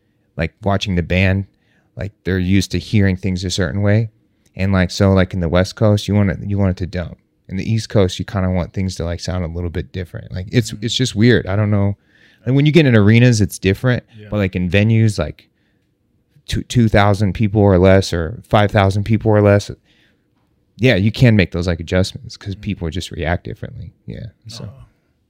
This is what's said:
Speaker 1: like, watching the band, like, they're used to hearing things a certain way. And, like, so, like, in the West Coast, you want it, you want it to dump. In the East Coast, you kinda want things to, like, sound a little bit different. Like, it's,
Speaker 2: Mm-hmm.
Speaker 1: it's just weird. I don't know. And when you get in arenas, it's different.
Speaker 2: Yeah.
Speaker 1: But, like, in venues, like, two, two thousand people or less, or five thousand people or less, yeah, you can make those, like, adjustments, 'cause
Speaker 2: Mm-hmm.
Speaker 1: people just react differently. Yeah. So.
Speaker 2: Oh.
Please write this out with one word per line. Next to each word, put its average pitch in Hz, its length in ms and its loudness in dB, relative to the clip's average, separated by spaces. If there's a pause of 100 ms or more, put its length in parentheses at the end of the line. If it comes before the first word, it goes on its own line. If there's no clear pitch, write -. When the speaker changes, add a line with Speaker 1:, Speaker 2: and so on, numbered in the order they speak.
(360)
Speaker 1:
like, 80 160 -6 (120)
watching 98 320 -4
the 87 80 0
band, 95 420 0 (480)
like, 95 160 -10 (140)
they're 92 160 -2
used 92 320 0
to 90 60 -2
hearing 98 380 0
things 92 280 -6
a 90 60 -6
certain 95 320 -4
way. 107 280 0 (460)
And, 95 160 -2
like, 92 180 0
so, 98 220 2
like, 92 200 2
in 98 60 -6
the 85 100 -2
West 90 280 0
Coast, 104 320 0
you 98 80 0
want 101 140 2
it, 78 120 -6
you 98 160 -4
want 95 140 2
it 90 60 -10
to 90 100 -6
dump. 82 300 -10 (280)
In 95 100 -10
the - 140 -4
East 113 200 -4
Coast, 95 280 0
you 95 60 -8
kinda 92 260 -4
want 90 220 -4
things 92 240 -6
to, 82 80 -6
like, 85 160 -6
sound 90 240 -6
a - 20 -6
little 85 240 -8
bit 85 220 -8
different. - 400 -12
Like, 92 180 -10
it's, 113 220 -6
Speaker 2:
Mm-hmm. 107 120 -12
Speaker 1:
it's 117 120 -8
just 127 180 -6
weird. 107 320 2
I 92 80 -6
don't 104 160 0
know. 101 260 0 (480)
And 127 120 0
when 143 100 2
you 151 60 4
get 156 140 6
in 120 100 6
arenas, 110 440 6
it's - 180 -2
different. 104 440 0 (160)
Speaker 2:
Yeah. 104 120 -20
Speaker 1:
But, 104 80 -4
like, 95 180 -2
in 90 120 -2
venues, 110 500 2
like, 78 300 -8 (1000)
two, - 180 -6
two 117 240 2
thousand 101 460 2
people 107 260 0
or 98 180 6
less, 95 340 4
or 82 300 -6
five 104 280 2
thousand 98 340 0
people 110 260 0
or 104 120 4
less, 101 280 4 (1080)
yeah, 117 200 2
you 107 160 2
can 117 240 4
make 90 160 2
those, 87 160 -4
like, 85 100 -2
adjustments, - 580 -4
'cause 95 180 -12
Speaker 2:
Mm-hmm. 104 80 -16
Speaker 1:
people 92 280 -6
just 85 220 -10
react 85 320 -4
differently. - 480 -14 (140)
Yeah. 60 200 -14 (220)
So. - 200 -16
Speaker 2:
Oh. 120 160 -20 (440)